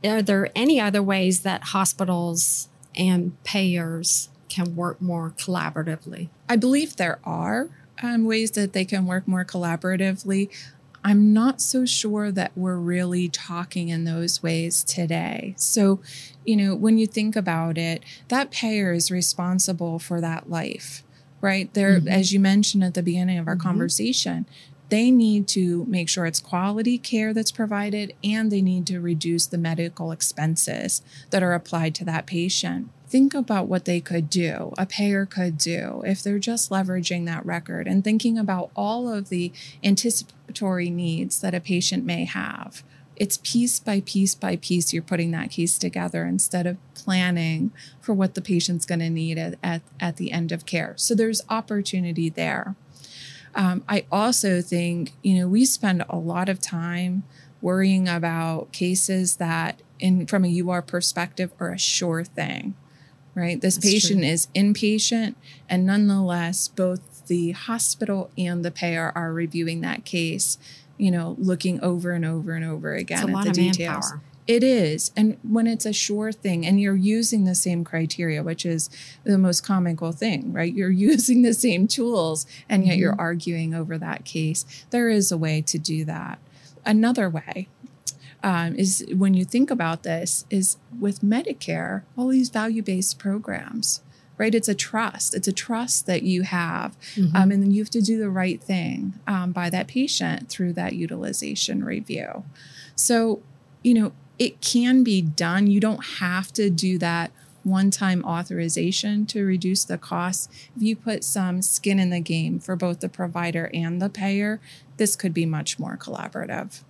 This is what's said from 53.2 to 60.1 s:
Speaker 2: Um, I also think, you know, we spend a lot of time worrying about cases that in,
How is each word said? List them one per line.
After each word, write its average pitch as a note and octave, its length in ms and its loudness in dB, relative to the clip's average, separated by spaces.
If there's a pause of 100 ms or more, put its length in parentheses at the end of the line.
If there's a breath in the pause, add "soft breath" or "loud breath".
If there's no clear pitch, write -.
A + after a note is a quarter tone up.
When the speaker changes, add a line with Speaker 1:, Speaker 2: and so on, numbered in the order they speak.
Speaker 2:
Um, F#3 340 0
I G3+ 240 0
also G3+ 480 2
think, F3 600 -2
you F#3+ 160 4
know, F3+ 100 2
we A3 160 6
spend F#3+ 460 2
a - 80 -4
lot F3 320 -2
of F#3 100 -2
time F3 600 -2 (400 loud breath)
worrying F#3+ 440 4
about E3 640 -2
cases F#3 640 0
that E3 440 -2 (180)
in, F#3 280 4